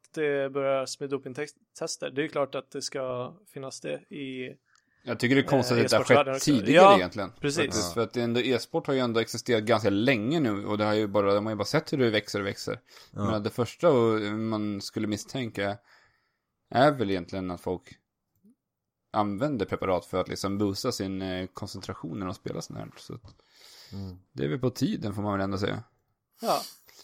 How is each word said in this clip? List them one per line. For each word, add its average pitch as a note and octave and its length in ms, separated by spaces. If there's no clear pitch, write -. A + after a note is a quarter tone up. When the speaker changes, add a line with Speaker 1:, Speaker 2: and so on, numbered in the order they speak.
Speaker 1:
det C#3 400
börjar C3+ 340
med C#3+ 100
dopingtester. C#3+ 1000
Det C3 100
är - 20
ju D#3+ 60
klart C#3 260
att C3+ 160
det C#3 120
ska B2+ 520
finnas C3+ 340
det D3 140
i C3 420
Speaker 2:
Jag A#2 180
tycker B2 160
det C#3 60
är - 40
konstigt B2+ 320
Speaker 1:
eh, A#2 60
Speaker 2:
att - 60
det A2+ 60
har G#2+ 60
Speaker 1:
e-sportvärlden C3+ 320
Speaker 2:
skett C3+ 80
Speaker 1:
också. - 80
Speaker 2:
tidigare C#3+ 340
Speaker 1:
Ja, G3 120
Speaker 2:
egentligen. G2 440
Speaker 1:
precis. C#3+ 240
Speaker 2:
Faktiskt, G#2+ 240
Speaker 3:
Ja. E2+ 60
Speaker 2:
för A#2 60
att A2+ 160
ändå A#2 240
e-sport B2+ 460
har C#3+ 80
ju C3 60
ändå A#2 200
existerat A#2 420
ganska G#2+ 280
länge A#2+ 500
nu G#2 260
och G#2 120
det G#2 60
har G#2+ 100
ju G#2+ 120
bara, G2+ 280
de G#2 120
har A2 60
ju G#2+ 40
bara G2+ 80
sett - 280
hur D3+ 60
det B2 120
växer G#2 300
och G2 60
växer. G#2 340
Speaker 3:
Ja. G2+ 200
Speaker 2:
Men G#2+ 120
det G#2+ 80
första B2+ 400
och A#2 300
man G#2+ 480
skulle G#2+ 260
misstänka G#2 720
är C#3 200
väl A#2+ 180
egentligen F#2 400
att F2 100
folk - 360
använder G#2 540
preparat F#2 400
för F#2 140
att F2+ 80
liksom G2 300
boosta G#2 340
sin, F#2+ 300
eh, F#2 240
koncentration G2+ 720
när F#2+ 80
de F#2 80
spelar - 260
sån - 160
här. A1 200
Så - 180
att - 60
Speaker 3:
Mm. F#2+ 260
Speaker 2:
det C3 120
är C#3+ 40
väl D3 100
på B2+ 120
tiden, B2+ 440
får G2+ 80
man G#2 100
väl G2 80
ändå G2 180
säga. G#2 240
Speaker 1:
Ja. F3 200